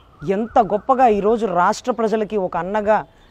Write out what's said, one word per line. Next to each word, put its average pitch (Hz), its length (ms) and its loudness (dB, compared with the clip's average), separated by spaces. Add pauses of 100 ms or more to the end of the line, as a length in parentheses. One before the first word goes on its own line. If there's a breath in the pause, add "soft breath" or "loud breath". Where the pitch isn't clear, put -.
(300)
ఎంత 220 300 0
గొప్పగా 220 480 2
ఈరోజు 208 380 2
రాష్ట్ర 190 460 0
ప్రజలకి 214 460 -2
ఒక 180 200 -4
అన్నగా 202 480 0 (260 soft breath)